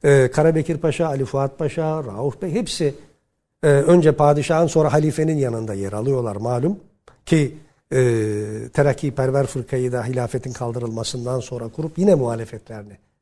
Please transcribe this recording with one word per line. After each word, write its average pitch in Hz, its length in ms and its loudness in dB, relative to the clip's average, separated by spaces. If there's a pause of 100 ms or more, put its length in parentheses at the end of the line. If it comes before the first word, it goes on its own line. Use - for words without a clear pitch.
Ee, 139 300 6
Karabekir 160 440 2
Paşa, 160 300 -2
Ali 135 180 -2
Fuat 139 340 -4
Paşa, 156 440 -4
Rauf 120 380 -6
Bey 170 100 -6
hepsi, 165 440 -2 (680)
e, 160 40 4
önce 151 440 6
padişahın 151 560 4
sonra 151 260 2
halifenin 156 440 0
yanında 113 360 -4
yer 98 200 -6
alıyorlar 117 420 -2
malum. 123 440 -2 (460)
Ki, 151 320 2 (360)
e, 135 40 2 (760)
Terakkiperver 135 720 0
fırkayı 127 460 -4
da 123 140 -4
hilafetin 123 480 -6
kaldırılmasından 120 840 -6
sonra 117 280 -10
kurup 156 300 -10
yine 190 180 6
muhalefetlerini 113 840 -6 (240)